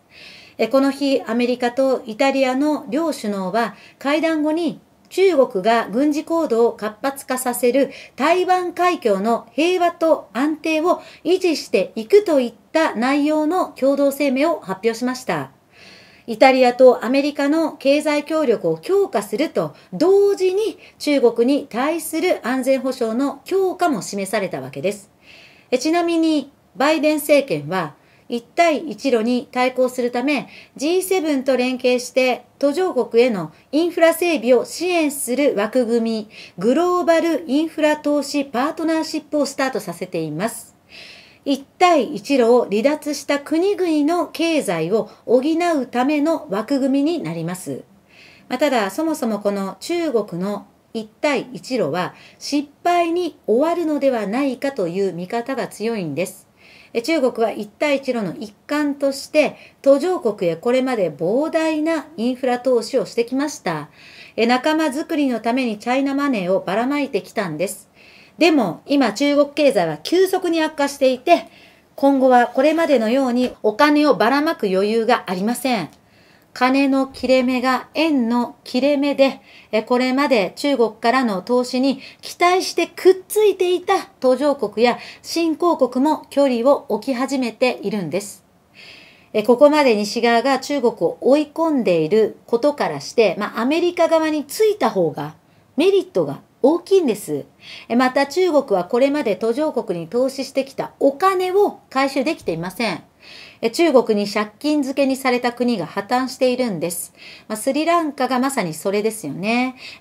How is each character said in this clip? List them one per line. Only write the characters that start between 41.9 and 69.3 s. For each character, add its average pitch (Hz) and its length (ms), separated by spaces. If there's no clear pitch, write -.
一 269 220
路 247 80
を 233 140
離 202 120
脱 294 320
し - 100
た 285 160
国 330 380
々 311 260
の 330 240
経 320 340
済 170 300
を 208 180
補 254 160
う 320 440
た 240 180
め 294 160
の 302 300
枠 220 320
組 277 220
み 320 160
に - 40
な 156 100
り 165 120
ま 180 100
す。 139 280
ま 254 80
あ、 - 20
た 302 100
だ、 214 220
そ 311 140
も 311 100
そ 240 120
も 208 120
こ 202 120
の 196 280
中 330 320
国 208 300
の - 260
一 220 160
帯 262 300
一 233 220
路 175 160
は 165 220
失 285 280
敗 349 300
に 349 240
終 262 220
わ 349 40
る 339 120
の 302 140
で 269 120
は 214 160
な 240 160
い 254 140
か 277 160
と 185 160
い 196 180
う 180 60
見 180 160
方 233 260
が 202 140
強 226 260
い 196 80
ん 151 100
で 160 120
す。 - 220
え、 233 80
中 269 300
国 226 120
は 214 80
一 208 180
帯 294 160
一 269 100
路 240 140
の 175 140
一 - 200
環 294 300
と 277 160
し - 200
て、 - 240
途 277 180
上 349 200
国 208 300
へ 165 60
こ 233 160
れ 262 100
ま 262 140
で 180 160
膨 220 400
大 320 300
な 311 260
イ 233 140
ン 254 40
フ 254 120
ラ 247 120
投 247 220
資 220 160
を 196 80
し - 80
て 233 120
き 254 100
ま 285 140
し - 100
た。 156 300
え、 220 100
仲 247 300
間 320 100
づ 302 200
く 330 100
り 285 120
の 233 120
た 233 140
め 262 120
に 214 140
チ - 100
ャ 254 100
イ 277 40
ナ 277 120
マ 285 140
ネ 190 200
ー 190 40
を 185 80
ば 180 140
ら 233 120
ま 285 120
い 277 100
て 190 120
き - 100
た 196 180
ん 156 80
で 175 100
す。 - 220
で 339 140
も、 220 340
今 262 280
中 285 220